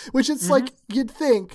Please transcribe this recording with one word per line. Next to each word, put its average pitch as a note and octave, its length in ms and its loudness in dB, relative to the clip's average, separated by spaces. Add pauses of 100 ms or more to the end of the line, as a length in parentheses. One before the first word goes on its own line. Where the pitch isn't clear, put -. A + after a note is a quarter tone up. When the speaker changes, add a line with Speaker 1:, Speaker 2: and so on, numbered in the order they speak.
(120)
Speaker 1:
which C4 180 0
it's C4+ 140 -4
Speaker 2:
Mm-hmm. F3+ 80 0
Speaker 1:
like, C4 220 2 (160)
you'd A3+ 200 -2
think A3 460 0